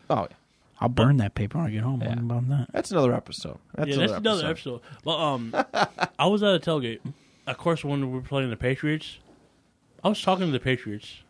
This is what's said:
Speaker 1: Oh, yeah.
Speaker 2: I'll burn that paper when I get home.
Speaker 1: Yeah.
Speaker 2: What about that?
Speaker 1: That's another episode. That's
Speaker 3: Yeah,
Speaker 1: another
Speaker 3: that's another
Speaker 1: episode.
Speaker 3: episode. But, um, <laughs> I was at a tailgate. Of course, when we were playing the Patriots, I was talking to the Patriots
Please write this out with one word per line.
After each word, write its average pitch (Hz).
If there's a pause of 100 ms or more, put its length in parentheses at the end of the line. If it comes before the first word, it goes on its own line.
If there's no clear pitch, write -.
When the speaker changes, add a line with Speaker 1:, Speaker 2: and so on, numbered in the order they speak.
Speaker 1:
Oh, 113
yeah. - (460)
Speaker 2:
I'll 120
burn 127
that 101
paper 104
when 165
I -
get 107
home. 127
Speaker 1:
Yeah. 113
Speaker 2:
What 117
about 120
that? 139
Speaker 1:
That's -
another 139
episode. - (160)
That's 151
Speaker 3:
Yeah, 139
Speaker 1:
another 156
Speaker 3:
that's 208
another 208
Speaker 1:
episode. 135
Speaker 3:
episode. -
But, 156
um, 127 (320)
<laughs> -
I 139
was 202
at 202
a 165
tailgate. 127 (480)
Of 131
course, 165
when 143
we 135 (100)
were 127
playing 131
the 110
Patriots, 151 (840)
I 190
was 208
talking 185
to 156
the 127
Patriots 113